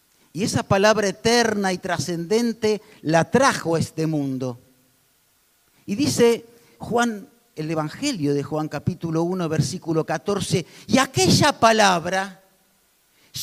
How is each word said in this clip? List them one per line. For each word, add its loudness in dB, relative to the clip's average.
Y -6
esa -2
palabra 2
eterna 0
y -6
trascendente -2
la 2
trajo 2
a 0
este -6
mundo. -4
Y -6
dice 2
Juan, -2
el -6
Evangelio -2
de -2
Juan, -6
capítulo -4
uno, -4
versículo -4
catorce, -4
"Y 4
aquella 2
palabra 2